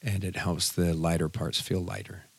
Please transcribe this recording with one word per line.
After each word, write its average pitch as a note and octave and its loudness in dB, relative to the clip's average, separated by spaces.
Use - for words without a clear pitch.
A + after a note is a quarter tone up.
and G2 -2
it F2+ -2
helps - 0
the E2+ 4
lighter D#2+ 2
parts - -2
feel F#2 0
lighter. F#2 -8